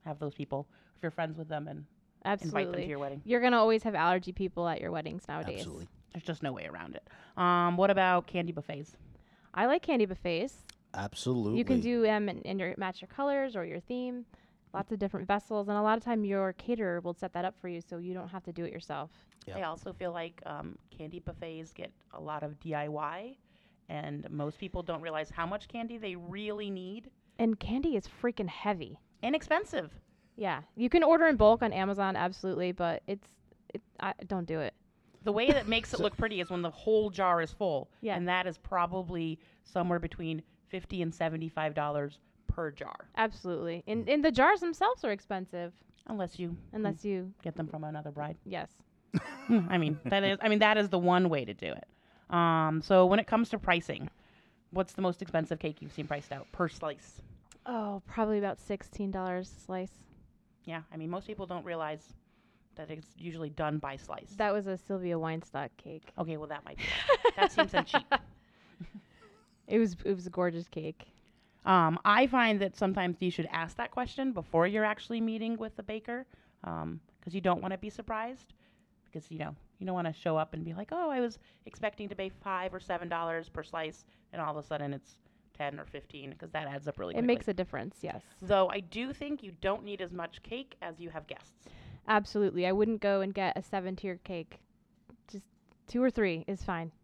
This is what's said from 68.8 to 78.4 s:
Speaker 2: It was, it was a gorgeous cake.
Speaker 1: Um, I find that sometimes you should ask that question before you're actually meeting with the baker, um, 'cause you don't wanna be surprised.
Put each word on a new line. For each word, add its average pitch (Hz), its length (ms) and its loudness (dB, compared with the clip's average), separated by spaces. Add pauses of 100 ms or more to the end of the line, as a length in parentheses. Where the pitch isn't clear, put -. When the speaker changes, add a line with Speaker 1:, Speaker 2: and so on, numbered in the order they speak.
Speaker 2:
It 214 100 2
was, 208 260 4
it 202 120 0
was 180 100 -8
a 180 60 -8
gorgeous 175 360 0
cake. 156 380 -10 (600)
Speaker 1:
Um, 170 380 8
I 214 240 8
find 233 340 4
that 190 140 -2
sometimes 190 460 2
you 180 80 2
should 165 220 -2
ask 165 260 -4
that 233 140 -4
question 262 400 -2
before 165 340 2
you're 214 200 2
actually 214 360 -2
meeting 226 360 -2
with 220 180 -8
the 214 80 -10
baker, 233 420 -8 (380)
um, 82 360 -6 (220)
'cause 175 140 -10
you 196 60 -2
don't 180 200 4
wanna 190 160 -4
be 208 120 -8
surprised. 226 640 -8 (520)